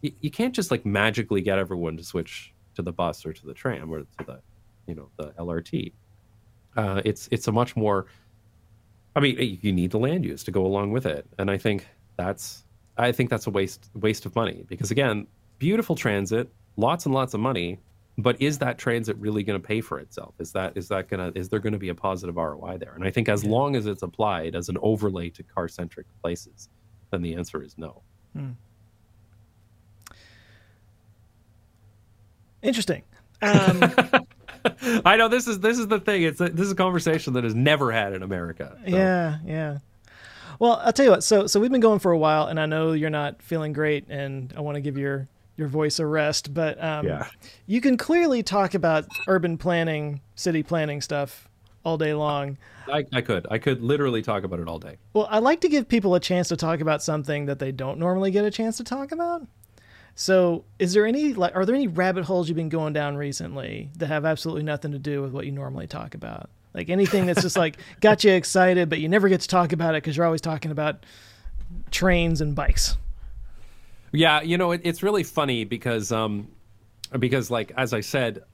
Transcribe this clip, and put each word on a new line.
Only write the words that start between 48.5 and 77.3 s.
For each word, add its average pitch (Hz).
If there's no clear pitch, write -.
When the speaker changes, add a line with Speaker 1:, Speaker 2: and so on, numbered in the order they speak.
Speaker 2:
about 160
urban 175
planning, 156
city 165
planning 147
stuff -
all 160
day 151
long. 147
Speaker 1:
I, 147
I 127
could. 95
I 110
could 123
literally 127
talk 101
about 90
it 85
all 82
day. 76
Speaker 2:
Well, 208
I 214
like 302
to 370
give 294
people 202
a 180
chance 180
to 170
talk 160
about 151
something 147
that 139
they 135
don't 131
normally 185
get 202
a 214
chance 220
to 240
talk 277
about. 339
So, 180
is 180
there 208
any, 269
like, 180
are 185
there 226
any 269
rabbit 185
holes 180
you've 165
been 160
going 156
down 143
recently 139
that 165
have 151
absolutely 156
nothing 147
to 139
do 143
with 135
what 139
you 139
normally 135
talk -
about? 55
Like, 175
anything 185
that's 180
just, 185
like, 160
Speaker 1:
<laughs> -
Speaker 2:
got 214
you 202
excited, 180
but 160
you 156
never 196
get 185
to -
talk 175
about 160
it 151
'cause 147
you're 170
always 165
talking 160
about 151
trains 170
and 151
bikes. -
Speaker 1:
Yeah, 151
you 165
know, 180
it, 175
it's 170
really 196
funny 131
because, 113
um, 107
because, 127